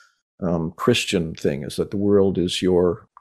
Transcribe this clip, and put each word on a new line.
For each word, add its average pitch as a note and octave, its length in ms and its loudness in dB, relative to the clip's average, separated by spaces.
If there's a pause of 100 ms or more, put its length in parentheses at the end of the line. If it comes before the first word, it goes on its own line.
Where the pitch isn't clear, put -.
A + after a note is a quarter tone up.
(400)
um, E2+ 320 -2
Christian F2 640 -2
thing, D2 280 -4
is - 120 -12
that E2+ 160 -4
the G#2+ 60 -6
world G2 420 2
is F2 220 -2
your F2+ 460 2 (140)